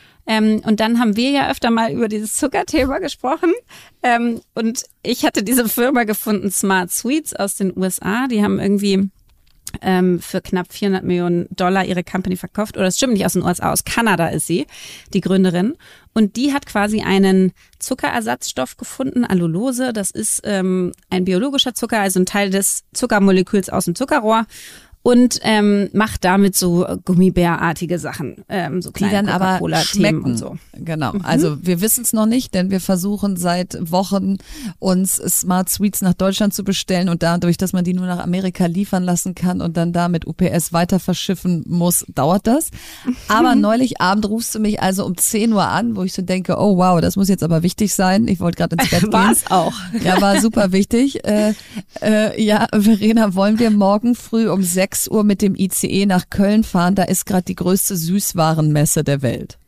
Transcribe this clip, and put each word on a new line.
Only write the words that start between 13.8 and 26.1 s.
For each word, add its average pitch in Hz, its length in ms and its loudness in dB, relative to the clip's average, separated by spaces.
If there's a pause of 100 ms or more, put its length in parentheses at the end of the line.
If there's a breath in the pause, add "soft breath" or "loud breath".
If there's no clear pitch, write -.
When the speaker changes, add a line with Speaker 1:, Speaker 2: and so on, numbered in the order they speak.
Speaker 1:
Kanada 190 440 0
ist - 180 -4
sie, 202 200 -2 (480 loud breath)
die 196 80 0
Gründerin. 185 520 2 (380 loud breath)
Und 214 240 0
die 269 160 0
hat 277 140 -4
quasi 208 340 -2
einen 190 520 4 (260 soft breath)
Zuckerersatzstoff 247 960 -6
gefunden, 254 480 -4
Allulose. 214 680 -2
Das 202 160 -4
ist, - 340 -4
ähm, 185 480 -2 (160)
ein 180 160 -2
biologischer 240 500 0
Zucker, 226 260 -4
also 190 200 0
ein 185 60 2
Teil 202 240 -2
des 190 420 -2
Zuckermoleküls 196 800 2
aus - 160 -2
dem 175 100 -2
Zuckerrohr. 226 500 0 (560 loud breath)
Und, 240 420 4
ähm, 208 500 2
macht 214 320 0